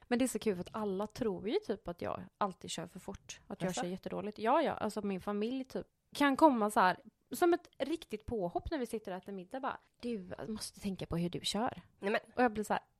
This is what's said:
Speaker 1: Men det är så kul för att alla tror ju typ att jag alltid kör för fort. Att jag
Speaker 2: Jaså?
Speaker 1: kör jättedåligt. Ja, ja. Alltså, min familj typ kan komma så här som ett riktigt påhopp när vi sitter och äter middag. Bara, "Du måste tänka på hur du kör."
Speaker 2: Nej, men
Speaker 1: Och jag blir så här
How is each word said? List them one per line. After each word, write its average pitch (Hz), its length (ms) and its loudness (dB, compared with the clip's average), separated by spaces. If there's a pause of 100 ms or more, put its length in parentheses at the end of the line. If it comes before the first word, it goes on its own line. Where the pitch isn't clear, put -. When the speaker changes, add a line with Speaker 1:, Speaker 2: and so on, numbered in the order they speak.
Speaker 1:
Men 240 100 2
det 262 60 4
är - 20 2
så 226 120 -2
kul 208 160 2
för 175 60 -6
att 180 120 -8
alla 208 340 -2
tror 190 420 -4
ju 320 180 0
typ - 220 -6
att 170 140 -8
jag - 200 -4 (160)
alltid 185 320 -4
kör 165 160 -6
för 175 140 -16
fort. - 460 -14
Att - 160 -8
jag 185 80 0
Speaker 2:
Jaså? 208 100 -2
Speaker 1:
kör 185 80 -2
jättedåligt. 185 500 -6
Ja, 247 240 4
ja. 226 100 2
Alltså, 208 300 -4
min 196 180 -2
familj 220 440 -2
typ - 220 -6 (300)
kan 277 200 6
komma 240 340 8
så 226 100 4
här 185 160 8 (380)
som 339 200 6
ett - 140 -4 (100)
riktigt - 480 -4
påhopp 196 440 -2
när 320 80 -2
vi 247 80 -2
sitter 214 260 -6
och 180 60 -6
äter 196 140 -10
middag. 190 280 -8
Bara, 262 180 -4 (240)
"Du 202 280 -4 (180)
måste - 320 -8
tänka 196 260 -4
på - 100 -2
hur 175 140 0
du 151 120 -6
kör." - 400 -2 (160)
Speaker 2:
Nej, 196 140 -2
men 226 80 2 (160)
Speaker 1:
Och 247 80 4
jag 240 80 4
blir 214 120 -4
så - 80 -2
här - 100 0 (180)